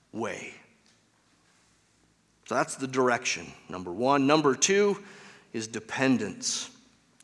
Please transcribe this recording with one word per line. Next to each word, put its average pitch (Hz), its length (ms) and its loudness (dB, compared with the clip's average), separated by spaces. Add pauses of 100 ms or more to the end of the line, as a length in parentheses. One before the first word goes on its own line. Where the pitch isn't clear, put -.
(140)
way." 104 400 -8 (1900)
So 113 100 -4
that's 151 200 0
the 135 120 -6
direction, 123 640 0 (160)
number 90 240 -8
one. 135 340 2
Number 143 300 4
two 202 480 2 (480)
is 110 160 -6
dependence. 113 1040 -2 (540)